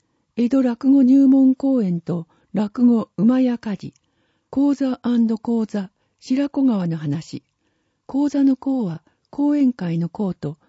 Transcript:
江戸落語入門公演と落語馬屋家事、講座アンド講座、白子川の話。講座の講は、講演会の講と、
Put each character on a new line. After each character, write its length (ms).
江 100
戸 140
落 280
語 140
入 240
門 260
公 300
演 160
と 280
落 320
語 320
馬 240
屋 160
家 180
事、 180
講 240
座 300
ア 140
ン 100
ド 100
講 280
座、 260
白 280
子 140
川 240
の 80
話。 480
講 240
座 140
の 120
講 300
は、 180
講 260
演 180
会 240
の 120
講 240
と、 240